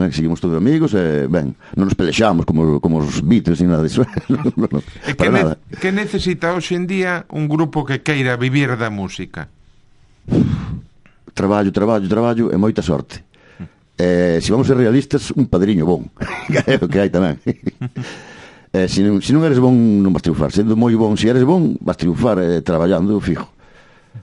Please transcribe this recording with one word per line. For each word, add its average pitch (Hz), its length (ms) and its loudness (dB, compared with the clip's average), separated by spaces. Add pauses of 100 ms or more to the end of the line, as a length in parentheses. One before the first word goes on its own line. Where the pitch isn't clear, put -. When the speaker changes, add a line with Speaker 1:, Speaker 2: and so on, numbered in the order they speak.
Speaker 1:
eh? 78 80 -4
Seguimos 82 240 -2
todos 85 240 -2
amigos, 147 320 2
e, 78 320 0
ben, 71 320 -2 (160)
non 95 160 0
nos 101 80 -2
pelexamos 87 480 2
como, 78 320 2
como 80 240 0
os 71 160 -4
Beatles, 85 400 2
ni 90 80 2
nada 82 160 2
diso. 78 240 0 (120)
<laughs> - 120 -6
Non, - 80 -2 (160)
non, - 240 -2
non, - 40 -8 (200)
Speaker 2:
E 139 160 -8
Speaker 1:
para 175 80 2
Speaker 2:
que - 80 2
ne-, - 80 2
Speaker 1:
nada. 80 120 0 (200)
Speaker 2:
que - 160 -4
necesita 185 640 -2
hoxe 175 240 -4
en 180 80 -4
día 180 480 -4
un 151 160 -2
grupo 156 320 0
que 135 160 -4
queira 131 400 -2
vivir 127 400 0
da 110 160 -4
música? 92 560 -8 (1800)
Speaker 1:
Traballo, 98 380 0
traballo, 104 360 0
traballo 113 440 0
e - 40 0
moita 104 260 0
sorte. - 440 -4 (720)
Eh, 87 440 2
se - 100 0
vamos 123 140 2
a - 40 4
ser 131 80 4
realistas, 131 560 0
un 131 120 2
padriño 92 400 2
bon. 82 200 0 (280)
<laughs> - 360 -2
É 135 120 2
o 92 60 -2
que 82 120 0
hai 98 100 0
tamén. 85 320 0
<laughs> - 40 -10 (1200)
Eh, 92 160 0
se 92 160 0
non, 98 240 2
se 113 80 0
non 151 160 4
eres 139 80 2
bon, 127 160 4 (320)
non 95 80 4
vas 76 80 0
triunfar. 76 320 -2
Sendo 107 240 2
moi 117 160 4
bon, 110 240 2
se - 160 -2
eres 127 80 2
bon, 151 400 2
vas - 160 -4
triunfar, - 400 0
eh, 87 240 0
traballando, 90 560 0
fijo. 87 320 -4 (760)